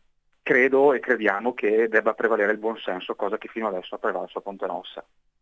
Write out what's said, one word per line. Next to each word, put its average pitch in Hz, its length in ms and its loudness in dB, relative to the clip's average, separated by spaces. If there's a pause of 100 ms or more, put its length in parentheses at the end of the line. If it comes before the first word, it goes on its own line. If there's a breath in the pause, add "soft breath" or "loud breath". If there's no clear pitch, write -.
(420)
credo 135 500 4
e 123 80 0
crediamo 110 540 0
che 110 340 2
debba 107 240 2
prevalere 107 400 2
il 104 60 -2
buonsenso, 104 560 -6
cosa 104 240 -4
che 113 100 -14
fino 110 200 -4
adesso 92 260 -8
ha 101 40 -8
prevalso 92 400 -4
a - 40 -14
Ponte 98 240 -8
Nossa. 90 360 -10 (400)